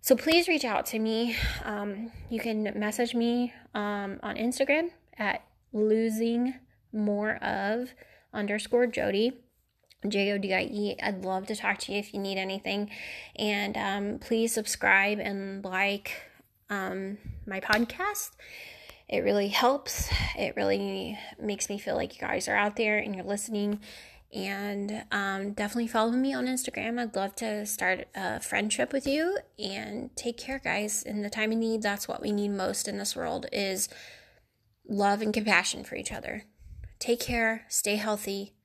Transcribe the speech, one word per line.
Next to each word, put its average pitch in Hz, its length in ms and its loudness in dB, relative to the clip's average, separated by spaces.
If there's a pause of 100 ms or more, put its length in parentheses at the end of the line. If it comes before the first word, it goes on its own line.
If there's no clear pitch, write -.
So - 160 6
please 339 320 6
reach 311 160 4
out 214 220 2
to 220 120 -2
me. 226 380 2 (260)
Um, 208 480 -4 (200)
you 226 100 -2
can 214 340 0
message 220 400 0
me, 240 380 4 (220)
um, 202 480 -2
on - 140 -4
Instagram 277 560 2 (260)
at 208 240 0 (320)
losing 226 800 2 (360)
more 208 540 0
of 214 480 0 (400)
underscore 214 540 2
Jodie, 220 480 2 (760)
J 202 240 2
O 202 60 2
D 190 160 0
I 185 80 2
E. 208 400 -2
I'd 190 220 -2
love 190 240 -2
to 214 80 -2
talk 202 240 0
to - 120 -8
you 202 60 0
if 202 160 -6
you 202 60 -4
need 196 180 -2
anything. 196 520 -2 (440)
And, 202 420 0
um, 202 420 -2
please 226 360 2
subscribe 202 640 4
and 196 460 -4
like, 202 480 -2 (580)
um, 190 480 -4 (280)
my 190 140 -4
podcast. 240 680 0 (800)
It 202 120 2
really 202 280 4
helps. - 600 2 (260)
It - 200 -2
really 196 600 0 (240)
makes 202 280 -2
me 202 100 -4
feel - 160 -2
like - 200 0
you - 60 -14
guys - 280 0
are 208 80 2
out 208 180 4
there 214 240 2
and 208 160 -2
you're 185 100 -6
listening. 208 560 -2 (540)
And, 202 760 -4
um, 196 400 0
definitely 214 340 0
follow 226 240 4
me 262 240 2
on 247 120 0
Instagram. 247 540 -2
I'd 226 140 -4
love 196 220 0
to 208 300 -2
start 185 500 0
a 208 240 -2
friendship 208 520 0
with 277 140 0
you. 320 320 2 (200)
And 208 580 -6
take 240 200 -4
care, 269 220 -6
guys. 208 460 -2
In 208 180 -4
the 208 80 -2
time 220 220 0
of 226 60 2
need, 226 240 2
that's 202 260 0
what - 120 -4
we 208 120 0
need 208 180 2
most 196 360 0
in 196 120 -4
this 202 160 -2
world 170 380 -2
is 196 360 0 (1000)
love 202 340 4
and 214 100 0
compassion 208 520 4
for - 100 -10
each - 180 -6
other. - 320 -8 (540)
Take 240 220 2
care, 226 480 0
stay - 280 2
healthy 208 580 -2 (100)